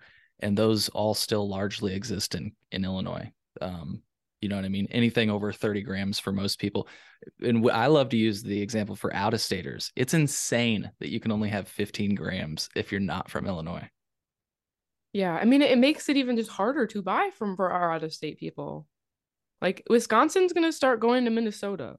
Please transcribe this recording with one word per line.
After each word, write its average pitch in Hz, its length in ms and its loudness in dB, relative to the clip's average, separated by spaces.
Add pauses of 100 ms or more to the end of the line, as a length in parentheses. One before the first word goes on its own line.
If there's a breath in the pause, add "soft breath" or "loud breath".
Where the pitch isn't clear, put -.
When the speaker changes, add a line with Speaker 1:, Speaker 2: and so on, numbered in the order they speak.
(420 soft breath)
Speaker 1:
And 104 160 0
those 110 320 4
all 107 240 0
still 104 340 -2
largely 98 480 -4
exist 101 400 -6
in, - 160 -8 (220)
in 190 100 -2
Illinois. - 480 -6 (300)
Um, 90 420 -8 (380)
you 101 80 -2
know 101 80 -2
what 95 80 -4
I 95 40 -2
mean? 98 220 -2
Anything 117 380 4
over 104 240 0
thirty 104 280 -2
grams 98 380 -4
for 98 140 -4
most 98 260 -2
people. - 300 -4 (520 loud breath)
And 117 220 2
w-, 120 100 4
I 113 140 2
love 143 220 6
to 117 80 0
use 110 260 2
the 101 180 -4
example 101 360 -4
for - 180 -4
out-of-staters. 98 800 -2
It's 127 180 0
insane 120 840 0
that - 100 -8
you 110 120 -4
can 113 100 -2
only 107 160 0
have 101 220 -4
fifteen 101 440 -2
grams 92 600 -4
if - 160 -4
you're 98 80 -2
not 95 320 -4
from - 160 -6
Illinois. 82 420 -6 (1200)
Speaker 2:
Yeah, 190 200 0
I 160 120 0
mean, 269 160 8
it, 294 100 6
it 262 60 6
makes 285 320 4
it 277 80 2
even 247 180 2
just 226 140 -2
harder 240 380 0
to 208 140 -8
buy 214 360 0
from 202 180 -4
for 185 160 0
our 175 220 2
out-of-state 156 440 -6
people. 151 480 -10 (760)
Like, 185 280 0
Wisconsin's 277 600 4
gonna 330 220 2
start 254 260 4
going 240 260 4
to 233 60 2
Minnesota. 202 680 -4